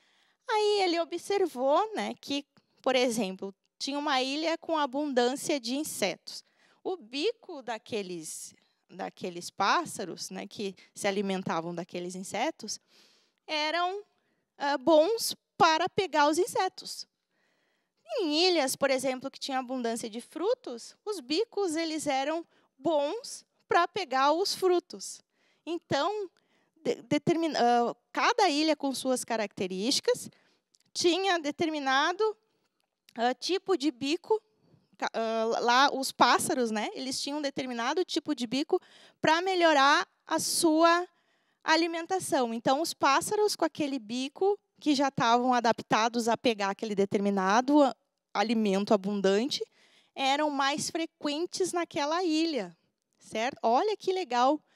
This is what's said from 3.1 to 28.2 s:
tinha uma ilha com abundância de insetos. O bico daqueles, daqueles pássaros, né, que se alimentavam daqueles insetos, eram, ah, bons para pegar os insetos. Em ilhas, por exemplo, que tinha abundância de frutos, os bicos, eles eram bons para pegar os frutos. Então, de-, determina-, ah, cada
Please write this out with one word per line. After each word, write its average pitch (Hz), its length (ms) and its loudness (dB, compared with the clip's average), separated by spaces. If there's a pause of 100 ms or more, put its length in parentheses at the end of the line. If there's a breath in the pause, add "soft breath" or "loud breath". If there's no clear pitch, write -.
tinha 277 180 -6
uma 285 240 -2
ilha 302 380 -2
com 320 180 -4
abundância 269 800 -2
de 233 160 -6
insetos. - 680 -6 (400 soft breath)
O 370 120 -6
bico 285 680 -8
daqueles, 202 880 -10 (340)
daqueles 180 640 -12
pássaros, 214 800 -2
né, 185 160 -10
que 196 300 -10 (180 loud breath)
se - 140 -4
alimentavam 190 640 -2
daqueles 180 400 -10
insetos, 208 640 -6 (680 soft breath)
eram, 339 560 -2 (560)
ah, 285 180 -2
bons 320 580 2 (220)
para 320 320 4
pegar 302 380 2
os 311 100 2
insetos. - 720 -4 (1120)
Em 320 280 2
ilhas, 302 280 2
por 277 160 0
exemplo, 262 400 -2
que - 80 -20
tinha 269 180 -6
abundância 240 500 -4
de 220 140 -10
frutos, 320 800 -6
os 403 160 -8
bicos, 320 560 -2
eles 320 300 -4
eram 285 400 -2 (320 soft breath)
bons 311 640 -2 (240)
para 370 200 4
pegar 277 440 0
os 359 220 0
frutos. - 680 -2 (440)
Então, 339 640 -4 (540)
de-, - 180 -2
determina-, 302 580 0
ah, 240 360 4 (180)
cada 381 340 2